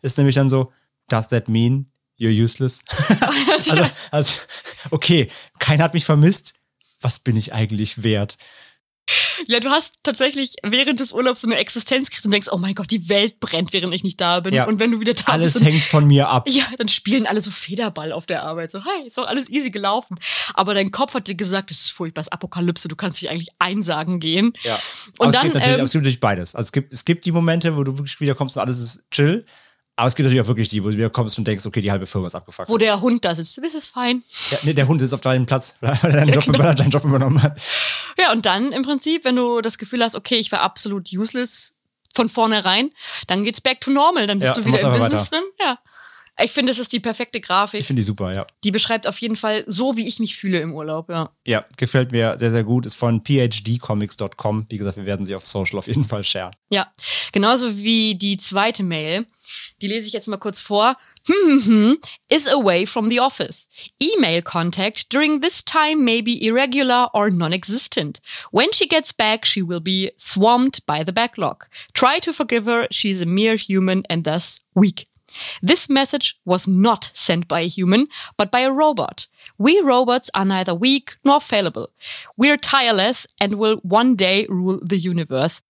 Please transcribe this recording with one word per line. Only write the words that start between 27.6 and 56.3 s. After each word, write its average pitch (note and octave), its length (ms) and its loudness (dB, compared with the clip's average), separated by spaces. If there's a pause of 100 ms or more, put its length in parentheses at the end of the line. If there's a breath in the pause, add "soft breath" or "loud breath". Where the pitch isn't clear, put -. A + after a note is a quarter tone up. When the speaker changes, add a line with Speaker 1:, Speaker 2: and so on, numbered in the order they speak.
Speaker 1:
wo C#3+ 60 0
du C3+ 160 -4
wirklich C#3+ 220 -8
wiederkommst C#3 360 -2
und C3+ 60 -2
alles B2 180 -4
ist - 300 -10
chill. E3 340 2 (500 soft breath)
Aber A#2 140 2
es B2+ 60 0
gibt D3 100 0
natürlich B2+ 180 4
auch G#2 60 0
wirklich A2 220 0
die, G#2 120 -4
wo G2+ 60 -2
du G#2+ 80 -2
wiederkommst A2+ 420 -2
und G#2 80 -4
denkst, G#2+ 200 -4
„Okay, G#2+ 160 -4
die G2 80 0
halbe F#2+ 160 -2
Firma F#2 220 -4
ist - 60 -14
abgefuckt.“ - 340 -14
Speaker 2:
Wo A3 100 0
der G#3 220 2
Hund A#3+ 240 0
da E3+ 100 0
sitzt, E3 260 -8
„This D#4 140 -6
is D4+ 140 -6
fine.“ B3 340 -2 (280 loud breath)
Speaker 1:
Ja, C#3+ 120 -2
nee, D3 100 0
der C#3 160 4
Hund D3 140 2
ist C3 100 0
auf C3+ 80 -4
deinem B2+ 260 2
Platz, - 300 -2
<laughs> - 40 -18
weil C3 220 0
er E3+ 100 4
deinen D3 200 6
Job, D3 120 4
Speaker 2:
Genau. - 160 4
Speaker 1:
weil - 60 6
er E3 80 6
deinen C#3+ 160 2
Job C#3+ 140 0
übernommen C3+ 380 4
hat. D3 180 0 (580 loud breath)
Speaker 2:
Ja, F4+ 140 4
und A#3 140 0
dann G#3 260 0
im C4+ 100 -2
Prinzip, D4 420 -2
wenn B3+ 120 2
du A#3+ 240 2
das A3 180 -4
Gefühl A#3 240 -4
hast, A3+ 140 0
„Okay, - 200 -2
ich A3+ 140 0
war G3+ 120 0
absolut F#3+ 500 -4
useless A3+ 600 -6 (400)
von E3+ 160 2
vornherein“, A3 600 2 (360 loud breath)
dann F#3+ 180 0
geht's A3+ 160 -4
back - 220 -2
to C4+ 80 -4
normal, C#4+ 360 4
dann G3+ 120 0
bist - 120 2
Speaker 1:
Ja, - 40 2
Speaker 2:
du A#3 80 -2
Speaker 1:
du G#3 60 -2
Speaker 2:
wieder - 40 4
Speaker 1:
musst - 120 2
Speaker 2:
im - 80 4
Speaker 1:
einfach A#2+ 160 4
Speaker 2:
Business - 240 0
Speaker 1:
weiter. D#4+ 100 -2
Speaker 2:
drin. G4 80 -8 (100)
Ja. C#4 180 -2 (640 loud breath)
Ich A#3 100 0
finde, C4 200 0
das A3+ 60 -4
ist A#3+ 140 -8
die A#3 80 -2
perfekte A#3 420 -6
Grafik. G3+ 380 0
Speaker 1:
Ich C3+ 60 -6
finde B2+ 140 0
die G#2 60 2
super, G2 260 -4
ja. G2 140 -6 (180)
Speaker 2:
Die G#3 60 2
beschreibt A3 360 0
auf - 120 -6
jeden A3+ 180 -4
Fall G#3+ 300 -2
so, A3+ 320 -2
wie A3+ 100 -2
ich A#3+ 100 -10
mich A3 180 -4
fühle F#3 240 -2
im D#3+ 140 -6
Urlaub, D#3 360 -8
ja. E3 200 -4 (160)
Speaker 1:
Ja, A2 200 0 (100)
gefällt B2+ 340 0
mir A2+ 280 0
sehr, A#2 120 2
sehr A2+ 140 2
gut. A#2 220 0
Ist G#2 80 -6
von A#2 280 0
P C3+ 200 2
H A2 240 0
D A#2 100 -2
comics G#2 400 -4
dot - 220 -8
com. G#2+ 320 -2
Wie A2 80 -8
gesagt, G2 180 -4
wir G#2 80 -12
werden G2 220 -4
sie G2 80 -8
auf F#2+ 120 -10
Social G2 320 -4
auf F#2 100 -8
jeden A2 160 0
Fall G#2 200 -6
sharen. F#2 300 -4 (160)